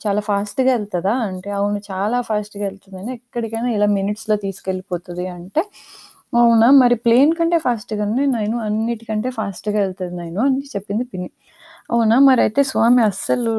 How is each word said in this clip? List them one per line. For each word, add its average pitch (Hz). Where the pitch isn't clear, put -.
చాలా 202
ఫాస్ట్గా 214
వెళ్తుందా?" 202
అంటే, 196
"అవును, 202
చాలా 214
ఫాస్ట్గా 208
వెళ్తుందని, 190
ఎక్కడికైనా 226
ఇలా 208
మినిట్స్లో 208
తీసుకెళ్ళిపోతుంది" 185
అంటే, 180
"అవునా, 233
మరి 254
ప్లేన్ 254
కంటే 330
ఫాస్ట్గానే 220
నయను, 233
అన్నిటికంటే 220
ఫాస్ట్గా 208
వెళ్తుంది 185
నయను" 170
అని 269
చెప్పింది 226
పిన్ని. 180
"అవునా, 233
మరి 269
అయితే 220
స్వామి 240
అస్సలు, 233